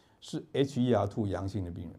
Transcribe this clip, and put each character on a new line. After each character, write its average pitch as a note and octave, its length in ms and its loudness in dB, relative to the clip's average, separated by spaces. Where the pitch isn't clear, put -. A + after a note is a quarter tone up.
是 - 320 -8
H C#3 320 2
E B2 100 6
R G#2+ 140 4
two G#2+ 180 -2
阳 F#2+ 220 -2
性 F#2+ 160 -4
的 E2+ 80 -6
病 F2 140 -10
人。 D#2+ 140 -12